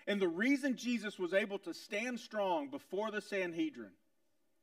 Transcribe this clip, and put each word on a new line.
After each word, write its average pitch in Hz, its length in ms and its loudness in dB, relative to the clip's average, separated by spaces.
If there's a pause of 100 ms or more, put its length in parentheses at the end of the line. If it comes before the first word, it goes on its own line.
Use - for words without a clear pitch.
And 202 140 2
the 185 80 4
reason 254 480 2
Jesus 220 420 -2
was 175 140 0
able 196 280 4
to 165 120 -6
stand 226 480 -4
strong 185 480 0
before 185 420 -4
the 208 120 -2
Sanhedrin 160 760 -2 (680)